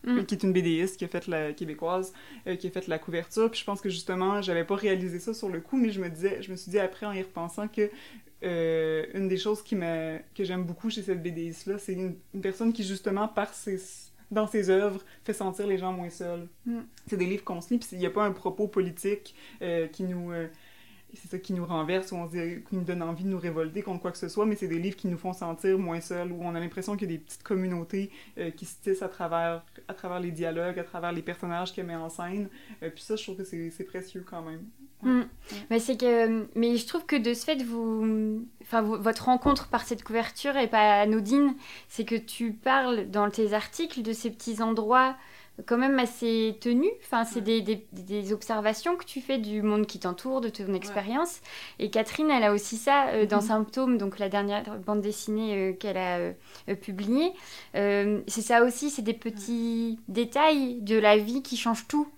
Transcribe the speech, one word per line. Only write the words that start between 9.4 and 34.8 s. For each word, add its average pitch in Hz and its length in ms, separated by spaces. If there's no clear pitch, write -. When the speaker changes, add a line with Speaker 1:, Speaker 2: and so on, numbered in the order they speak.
Speaker 2:
qui - 120
m'a... 165 440
que 202 80
j'aime 185 200
beaucoup 175 280
chez 220 100
cette 180 220
B 175 60
D 165 180
S - 180
là, 196 140
c'est 196 140
une... 180 220
une 196 60
personne 220 320
qui 220 100
justement 196 440
par 208 260
ses, 190 280
dans 214 180
ses 202 220
œuvres 196 320
fait 214 100
sentir 196 320
les 196 120
gens 185 160
moins 175 160
seuls. 175 380
Speaker 1:
Mm. 233 160
Speaker 2:
C'est 202 100
des 180 80
livres 196 180
qu'on 175 180
se - 120
lit, 240 60
puis - 140
il 180 80
y 180 40
a 165 60
pas 208 140
un 202 60
propos 190 360
politique, 196 680
euh, 170 240
qui - 160
nous, 175 280
euh, 165 160
c'est - 160
ça 185 100
qui 185 140
nous 175 120
renverse 175 460
ou 190 60
on 170 120
se 170 60
dit, 175 340
qui 196 60
nous 180 80
donne 175 180
envie 170 220
de 196 60
nous 185 100
révolter 160 420
contre 185 200
quoi 175 100
que - 60
ce 175 100
soit, 208 180
mais 208 120
c'est 185 100
des 165 120
livres 185 180
qui - 100
nous 175 100
font 185 140
sentir 180 480
moins 170 220
seuls, 175 320
où 170 80
on 175 140
a 165 40
l'impression 190 380
qu'il 196 120
y 170 40
a 165 40
des 160 60
petites - 200
communautés, 185 680
euh, 170 140
qui 170 140
se - 160
tissent 190 200
à 190 60
travers, 170 560
à 190 60
travers 180 260
les 175 120
dialogues, 165 460
à 170 60
travers 175 300
les 165 80
personnages 175 500
qu'elle - 140
met 170 100
en 165 140
scène. 190 400
Euh, 165 60
puis - 120
ça, 220 140
je 220 80
trouve 190 140
que 190 80
c'est, 165 240
c'est 185 160
précieux 185 440
quand 170 120
même. 165 240